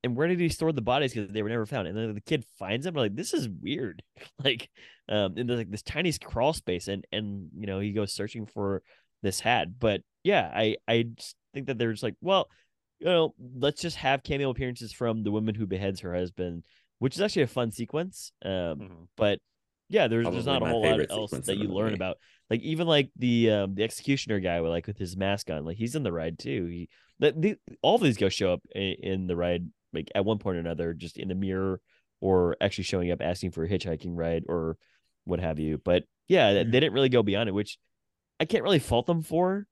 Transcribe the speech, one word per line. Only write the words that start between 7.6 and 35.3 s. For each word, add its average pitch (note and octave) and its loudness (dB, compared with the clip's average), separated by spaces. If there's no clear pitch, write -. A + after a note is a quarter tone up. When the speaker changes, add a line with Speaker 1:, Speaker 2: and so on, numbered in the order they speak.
Speaker 1:
know, F#2+ -2
he G#2 -2
goes G2+ -2
searching A2 -8
for G2 -4
this G2 -2
hat. G#2 0
But G#2 2
yeah, D#3+ 2
I, A2 2
I A#2 2
just - -16
think C3+ -8
that C3 -4
they're A2+ 0
just G#2+ -6
like, A2 -4
"Well, F#3+ 2
you - -2
know, E3 4
let's C#3 0
just E3+ -4
have C3+ 0
cameo C#3 -2
appearances B2 -6
from A2+ 0
the G#2 0
woman G#2+ 0
who G#2+ -2
beheads F#2+ -2
her F2 -6
husband," F2+ -4
which C3+ 0
is D#3+ -2
actually G3+ 2
a B2+ 2
fun A#2+ -2
sequence. D#3+ -6
Um, F#2+ -2
Speaker 2:
Mm-hmm. F2 -4
Speaker 1:
but G2+ 4
yeah, F#3+ 4
there's, A2+ 2
Speaker 3:
Probably F#2 0
Speaker 1:
there's A#2 -2
not C3+ 2
a A2+ 0
Speaker 3:
my - 0
Speaker 1:
whole A#2 2
lot A2 4
Speaker 3:
favorite A2 2
Speaker 1:
else G#2+ -4
Speaker 3:
sequence - -6
Speaker 1:
that G2 0
Speaker 3:
in G2+ -2
the G#2+ -2
Speaker 1:
you G2 -2
learn G2+ 0
Speaker 3:
movie. G#2+ -2
Speaker 1:
about. F#2 -4
Like, A#2 0
even, D#3+ -2
like, D3 4
the, A#2 4
um, G2 2
the G2 0
executioner A2+ -2
guy F2 0
with, E2 0
like, E2+ -2
with G#2 -8
his F#2 -8
mask G2 -2
on, D#2 -4
like, E2+ -6
he's A#2 -4
in D3+ -2
the F#2 -2
ride E2 -4
too. A2+ -4
He, F2 -8
the, C#3+ 4
the, E3+ 2
all F#3 6
these D3 4
ghosts F#2+ 2
show F#2 2
up F2 -4
in, G2 -2
in F#2+ -2
the F2+ 0
ride, F2 0
like, D#2 -6
at G2+ 2
one A2 2
point F#2+ -2
or - -2
another, E2+ -2
just E2 -10
in F#2+ -6
the F#2 -2
mirror, F#2+ -2
or F2+ 6
actually G2 0
showing F2 0
up E2+ 0
asking F2+ -2
for E2 -4
a E2 -2
hitchhiking F2 -2
ride E2 -2
or D#2+ -2
what F2 -2